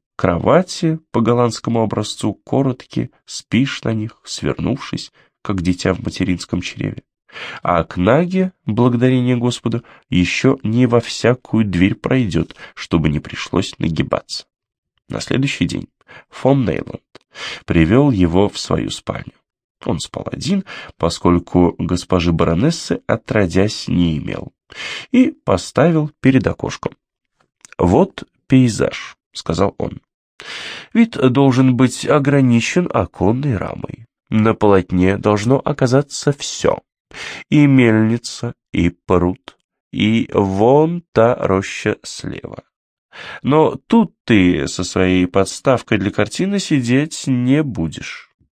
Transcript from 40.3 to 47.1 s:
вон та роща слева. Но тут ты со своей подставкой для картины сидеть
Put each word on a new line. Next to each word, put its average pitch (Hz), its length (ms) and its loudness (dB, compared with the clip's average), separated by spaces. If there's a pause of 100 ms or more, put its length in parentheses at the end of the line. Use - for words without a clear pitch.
вон 123 720 2 (100)
та 117 220 4
роща 98 680 -2
слева. - 600 -14 (800)
Но 147 340 2 (100)
тут 226 280 2 (100)
ты 90 440 4
со - 160 -6
своей 92 420 2
подставкой 107 720 -2
для 95 120 0
картины 190 480 -2
сидеть 139 680 0